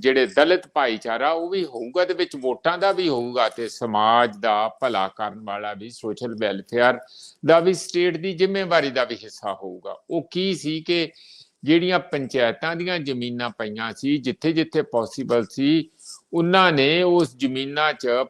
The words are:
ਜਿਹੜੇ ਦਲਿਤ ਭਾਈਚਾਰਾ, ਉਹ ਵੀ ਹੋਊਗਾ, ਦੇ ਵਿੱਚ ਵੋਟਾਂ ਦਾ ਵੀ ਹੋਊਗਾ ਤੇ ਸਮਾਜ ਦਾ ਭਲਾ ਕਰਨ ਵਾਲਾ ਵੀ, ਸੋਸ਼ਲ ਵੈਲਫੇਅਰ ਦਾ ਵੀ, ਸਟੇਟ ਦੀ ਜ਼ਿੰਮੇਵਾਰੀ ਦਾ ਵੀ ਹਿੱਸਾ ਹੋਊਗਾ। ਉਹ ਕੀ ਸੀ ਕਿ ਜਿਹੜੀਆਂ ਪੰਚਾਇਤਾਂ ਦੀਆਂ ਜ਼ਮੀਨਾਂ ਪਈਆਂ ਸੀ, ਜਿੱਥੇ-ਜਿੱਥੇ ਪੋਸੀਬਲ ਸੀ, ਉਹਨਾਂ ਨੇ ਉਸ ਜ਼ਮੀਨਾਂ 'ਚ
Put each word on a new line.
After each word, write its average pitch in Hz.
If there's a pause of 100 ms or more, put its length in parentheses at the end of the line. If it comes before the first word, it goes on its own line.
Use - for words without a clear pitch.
ਜਿਹੜੇ 131
ਦਲਿਤ 160
ਭਾਈਚਾਰਾ, 120
ਉਹ 165
ਵੀ 190
ਹੋਊਗਾ, 127
ਦੇ 180
ਵਿੱਚ 170
ਵੋਟਾਂ 131
ਦਾ 190
ਵੀ 180
ਹੋਊਗਾ 123
ਤੇ 113
ਸਮਾਜ 113
ਦਾ 107
ਭਲਾ 107
ਕਰਨ 104
ਵਾਲਾ 104
ਵੀ, 101
ਸੋਸ਼ਲ 117
ਵੈਲਫੇਅਰ 117 (480)
ਦਾ 165
ਵੀ, 180
ਸਟੇਟ 175
ਦੀ 180
ਜ਼ਿੰਮੇਵਾਰੀ 175
ਦਾ 123
ਵੀ 117
ਹਿੱਸਾ 104
ਹੋਊਗਾ। 95 (140)
ਉਹ 160
ਕੀ 190
ਸੀ 156
ਕਿ 165 (540)
ਜਿਹੜੀਆਂ 170
ਪੰਚਾਇਤਾਂ 139
ਦੀਆਂ 175
ਜ਼ਮੀਨਾਂ 123
ਪਈਆਂ 110
ਸੀ, 143
ਜਿੱਥੇ-ਜਿੱਥੇ 156
ਪੋਸੀਬਲ 120
ਸੀ, 151 (420)
ਉਹਨਾਂ 175
ਨੇ 151
ਉਸ 175
ਜ਼ਮੀਨਾਂ 139
'ਚ 127 (220)